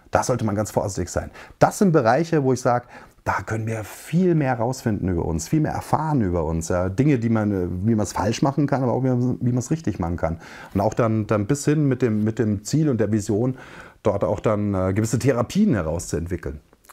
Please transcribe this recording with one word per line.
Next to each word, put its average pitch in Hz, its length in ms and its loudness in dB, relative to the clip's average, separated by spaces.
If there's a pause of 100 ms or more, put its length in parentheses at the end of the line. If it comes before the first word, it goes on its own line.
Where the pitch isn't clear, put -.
(120)
Da - 100 4
sollte 120 220 0
man 104 100 0
ganz 104 180 -2
vorsichtig 95 380 -2
sein. 82 220 -6 (280)
Das - 180 4
sind 190 160 4
Bereiche, 147 500 4
wo 131 80 2
ich 127 80 0
sag, 123 280 0 (360)
da - 180 -2
können 110 240 -6
wir 110 200 -6
viel 175 500 0
mehr 131 220 2
rausfinden 113 500 -2
über 87 160 0
uns, 82 240 -2
viel 156 140 2
mehr - 100 0
erfahren 147 480 0
über 87 240 2
uns. 80 240 -2
Ja, 92 220 0
Dinge, 131 300 2
die 113 100 0
man, 107 220 2
äh, 90 160 0 (200)
wie 117 80 4
man's 104 160 0
falsch - 300 -2
machen 143 260 2
kann, 135 160 0
aber 120 80 0
auch 127 120 0
wie 131 60 2
man, 123 300 0
wie 123 140 0
man's 123 180 -2
richtig 160 280 -2
machen 85 180 -2
kann. 82 220 -2 (340)
Und 98 80 2
auch 107 120 2
dann, 110 340 2
dann 104 180 2
bis 139 180 -2
hin 151 240 2
mit 127 140 0
dem, 107 240 2
mit 110 120 0
dem 107 280 0
Ziel 151 240 2
und 117 100 0
der 107 140 2
Vision, 110 420 0 (480)
dort 98 200 0
auch 95 160 0
dann, 104 340 0
äh, 95 200 0
gewisse 110 260 0
Therapien 135 540 2
herauszuentwickeln. 82 880 -4 (320)